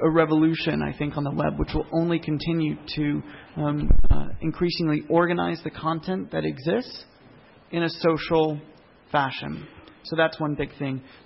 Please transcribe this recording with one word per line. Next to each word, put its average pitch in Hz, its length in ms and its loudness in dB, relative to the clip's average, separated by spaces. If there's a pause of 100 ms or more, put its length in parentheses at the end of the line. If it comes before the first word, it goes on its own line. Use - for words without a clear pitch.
a 160 80 4
revolution, 156 680 2
I 147 160 -4
think, 147 200 -4
on 143 80 -4
the 139 80 -4
web, 147 260 -2
which - 160 -2
will - 180 -2
only 165 280 0
continue 156 560 -2 (180)
to, 147 280 -2 (340)
um, 147 340 0 (180)
uh, 143 200 6 (120)
increasingly 160 720 -2
organize 175 540 0
the 156 60 -6
content 165 600 -6
that 160 140 -4
exists 160 600 -4 (680)
in 170 100 -2
a 165 60 0
social 160 720 0 (500)
fashion. 147 560 -4 (380)
So - 100 -10
that's 160 240 0
one 151 160 -2
big 143 240 -6
thing. 135 240 -6 (240)